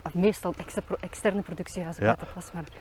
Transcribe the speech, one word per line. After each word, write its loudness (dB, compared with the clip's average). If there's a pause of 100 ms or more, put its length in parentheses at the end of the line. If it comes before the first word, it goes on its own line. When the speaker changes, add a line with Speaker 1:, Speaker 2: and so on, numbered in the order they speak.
Speaker 1:
of -6
meestal 4
extra -6
pro-, -2
externe 0
productiehuizen -4
Speaker 2:
Ja. 8
Speaker 1:
bij -8
te -10
pas, -12
maar -6 (160)